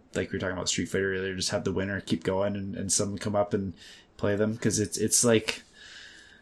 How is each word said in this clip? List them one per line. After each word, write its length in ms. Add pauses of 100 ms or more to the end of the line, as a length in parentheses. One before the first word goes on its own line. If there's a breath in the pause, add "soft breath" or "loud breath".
(140)
like 180
we 60
were 20
talking 160
about 140
Street 200
Fighter 260
earlier, 200
just 140
have 160
the 80
winner 280
keep 220
going 320
and, 200
and 160
someone 260
come 180
up 180
and 200 (440 soft breath)
play 180
them, 220
'cause 220
it's, 180
it's 260
like, 400 (800 soft breath)